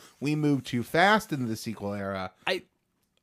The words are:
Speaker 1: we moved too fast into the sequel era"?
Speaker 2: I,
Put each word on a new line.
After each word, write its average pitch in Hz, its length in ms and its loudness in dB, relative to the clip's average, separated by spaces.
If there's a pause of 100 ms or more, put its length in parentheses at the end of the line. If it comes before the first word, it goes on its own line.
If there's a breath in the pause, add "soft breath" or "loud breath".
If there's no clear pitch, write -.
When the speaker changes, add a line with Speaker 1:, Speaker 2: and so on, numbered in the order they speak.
(200 soft breath)
Speaker 1:
we 147 160 0
moved 147 320 2
too 120 160 -2
fast 190 500 4
into 131 140 -2
the 110 100 -4
sequel 101 360 -6
era"? 98 380 -6 (140)
Speaker 2:
I, - 180 -2 (580)